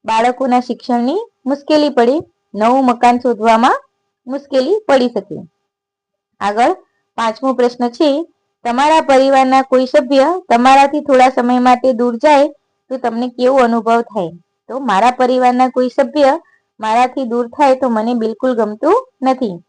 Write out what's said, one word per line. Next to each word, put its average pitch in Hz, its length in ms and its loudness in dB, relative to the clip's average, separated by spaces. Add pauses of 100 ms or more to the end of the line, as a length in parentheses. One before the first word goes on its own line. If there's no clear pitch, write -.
બાળકોના 247 560 0
શિક્ષણની 240 580 -4 (280)
મુશ્કેલી 294 440 0
પડે, 254 280 0 (360)
નવું 240 300 0
મકાન 247 340 0
શોધવામાં 233 640 0 (460)
મુશ્કેલી 277 640 -4
પડી 262 200 2
શકે. 196 280 -8 (1040)
આગળ 214 320 0 (420)
પાંચમો 226 380 -4
પ્રશ્ન 240 360 -2
છે, 285 360 -2 (400)
તમારા 285 360 0
પરિવારના 269 600 2
કોઈ 262 240 0
સભ્ય 285 600 0
તમારાથી 269 520 4
થોડા 262 280 2
સમય 247 300 -2
માટે 254 340 2
દૂર 240 240 -2
જાય 294 320 4 (400)
તો 262 80 -8
તમને 247 320 -6
કેવો 254 300 0
અનુભવ 233 420 2
થાય? 196 300 -6 (380)
તો 233 100 -10
મારા 226 320 0
પરિવારના 254 580 0
કોઈ 254 200 -2
સભ્ય 277 520 0 (400)
મારાથી 226 440 -2
દૂર 240 240 -4
થાય 269 260 2
તો 262 140 -2
મને 226 260 -2
બિલકુલ 226 400 -4
ગમતું 233 520 -2 (160)
નથી. 254 340 -2 (120)